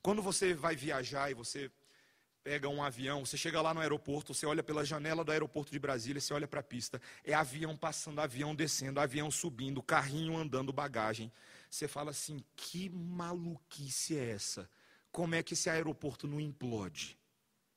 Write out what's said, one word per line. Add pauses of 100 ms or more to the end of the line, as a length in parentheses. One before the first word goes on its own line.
Quando
você
vai
viajar
e
você (680)
pega
um
avião,
você
chega
lá
no
aeroporto,
você
olha
pela
janela
do
aeroporto
de
Brasília,
você
olha
pra
pista, (240)
é
avião
passando,
avião
descendo,
avião
subindo,
carrinho
andando,
bagagem. (380)
Você
fala
assim: (120)
"Que
maluquice
é
essa? (440)
Como
é
que
esse
aeroporto
não
implode?" (600)